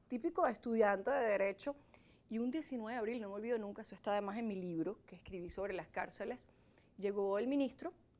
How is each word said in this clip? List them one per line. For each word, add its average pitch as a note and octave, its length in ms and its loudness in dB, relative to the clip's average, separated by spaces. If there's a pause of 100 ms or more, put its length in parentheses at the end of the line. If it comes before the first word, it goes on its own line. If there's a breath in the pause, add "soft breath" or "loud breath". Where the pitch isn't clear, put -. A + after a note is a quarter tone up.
típico E4 380 2
de B3 60 4
estudiante G#3 580 4
de C#4 160 4
derecho. G3+ 480 2 (560 loud breath)
Y A3 80 0
un B3 120 0
diecinueve B3 440 -4
de B3+ 40 -2
abril, A3+ 220 -2
no G#3 80 -6
me G3 60 -8
olvido A3+ 240 0
nunca, G#3 240 -6
eso G3+ 120 -12
está G3+ 180 -2
además G3+ 260 0
en A#3 100 0
mi G3 80 -2
libro F3 500 -2
que - 100 -20
escribí F3+ 340 -10
sobre G3 240 -2
las E3 140 -6
cárceles, - 600 -6 (500 soft breath)
llegó G3 400 2
el A#3 80 0
ministro, C4+ 460 0 (280)